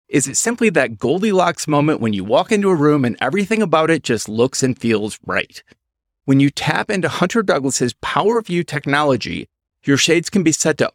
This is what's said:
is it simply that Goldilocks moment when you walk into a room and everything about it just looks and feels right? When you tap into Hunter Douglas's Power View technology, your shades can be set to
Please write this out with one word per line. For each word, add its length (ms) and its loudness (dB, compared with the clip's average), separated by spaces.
is 180 0
it 120 -4
simply 320 0
that 260 0
Goldilocks 720 0
moment 320 2
when 140 0
you 100 -4
walk 280 0
into 180 2
a 40 4
room 300 2
and 160 -2
everything 400 -2
about 300 2
it 120 0
just 280 -4
looks 320 0
and 160 -2
feels 480 -2
right? 360 -6
When 160 4
you 80 4
tap 400 -2
into 220 -2
Hunter 320 0
Douglas's 580 0
Power 400 0
View 240 -4
technology, 800 -2
your 140 2
shades 320 2
can 120 2
be 100 2
set 260 -2
to 160 0